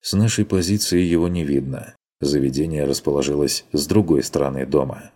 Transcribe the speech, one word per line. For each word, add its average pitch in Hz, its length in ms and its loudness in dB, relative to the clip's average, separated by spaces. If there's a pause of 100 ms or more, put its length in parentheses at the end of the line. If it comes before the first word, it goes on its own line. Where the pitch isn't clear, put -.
С - 140 -6
нашей 107 320 2
позиции 92 540 0
его 85 280 2
не 87 160 -2
видно. 67 500 -4 (260)
Заведение 71 640 0
расположилось 69 880 -2
с 73 140 -2
другой 82 360 2
стороны 67 420 -2
дома. 67 520 -2